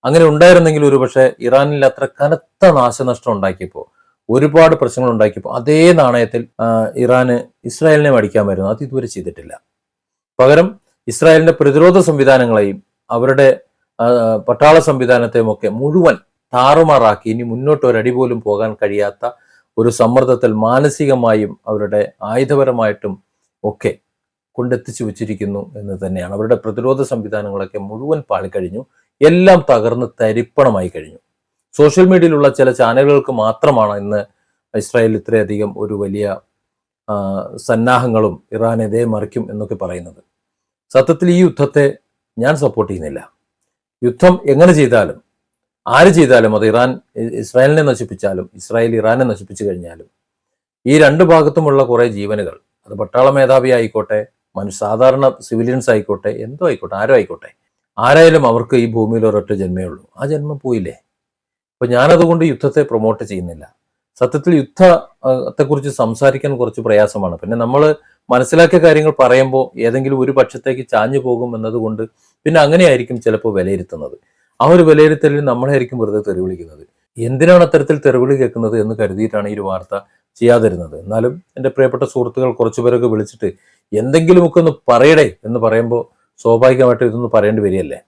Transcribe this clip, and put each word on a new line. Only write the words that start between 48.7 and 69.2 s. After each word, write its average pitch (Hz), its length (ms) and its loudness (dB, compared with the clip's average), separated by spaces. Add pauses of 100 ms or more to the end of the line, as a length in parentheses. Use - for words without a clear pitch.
ഇറാനെ 113 300 0
നശിപ്പിച്ചു 98 380 -10
കഴിഞ്ഞാലും, 87 420 -10 (800)
ഈ 143 160 4
രണ്ട് 151 220 4
ഭാഗത്തുമുള്ള 151 600 2
കുറേ 120 240 0
ജീവനുകൾ, 101 520 -8 (280)
അത് 101 60 -18
പട്ടാള 113 360 0
മേധാവി 131 400 2
ആയിക്കോട്ടെ, 110 560 -2 (300)
മനു-, 98 160 -10
സാധാരണ 127 600 0 (100)
സിവിലിയൻസ് 120 480 -4
ആയിക്കോട്ടെ, 104 400 -2
എന്തോ 120 380 -8
ആയിക്കോട്ടെ, 98 280 -6
ആരോ 113 200 0
ആയിക്കോട്ടെ, 95 360 -4 (460)
ആരായാലും 151 500 4
അവർക്ക് 117 280 -2
ഈ 117 160 0
ഭൂമിയിൽ 113 340 -2
ഒരൊറ്റ 104 280 -2
ജന്മേ 92 300 -6
ഉള്ളൂ. 90 340 -14
ആ 127 80 -8
ജന്മം 147 380 -8
പോയില്ലേ? 113 320 -4 (760)
അപ്പൊ - 140 -6
ഞാനതുകൊണ്ട് 160 600 2
യുദ്ധത്തെ 143 360 -2
പ്രൊമോട്ട് 110 420 -2
ചെയ്യുന്നില്ല. 87 520 -12 (400)
സത്യത്തിൽ 147 400 -2
യുദ്ധ, 143 280 0 (440)
ആ, 131 220 -2
ത്തെക്കുറിച്ച് 143 400 -4
സംസാരിക്കാൻ 135 680 -2
കുറച്ച് 120 240 -6
പ്രയാസമാണ്. 104 560 -2
പിന്നെ 113 200 -8
നമ്മള് 139 380 0 (340)
മനസ്സിലാക്കിയ 160 480 2
കാര്യങ്ങൾ 151 420 4
പറയുമ്പോ 131 580 2